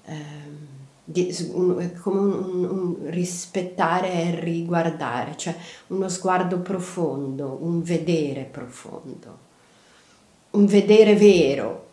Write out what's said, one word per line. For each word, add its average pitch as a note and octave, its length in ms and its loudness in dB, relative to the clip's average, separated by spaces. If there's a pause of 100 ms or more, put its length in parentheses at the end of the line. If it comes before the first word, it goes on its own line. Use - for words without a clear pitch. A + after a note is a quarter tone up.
ehm, D3 520 -14 (480)
di, F3+ 280 -2
s-, E3 200 -8
un, F3+ 260 0
è E3+ 160 -6
come G3 260 -2
un, G3+ 120 2
un, F3+ 320 -2
un F3+ 320 -4 (140)
rispettare F3+ 1000 -2
e E3+ 280 -2
riguardare, E3 960 -4
cioè E3 180 -8 (340)
uno F#3+ 200 -4
sguardo F#3 520 -2
profondo, C#3 1000 -6
un E3+ 220 -2
vedere D#3+ 600 -2
profondo, - 960 -16 (1120)
un G3+ 160 6
vedere G#3 500 8
vero C#3 760 4